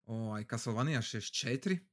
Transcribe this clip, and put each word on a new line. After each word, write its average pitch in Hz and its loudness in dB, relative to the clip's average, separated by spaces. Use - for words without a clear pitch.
ovaj, 110 -2
Castlevania 120 2
šezdeset - -4
četiri, 139 2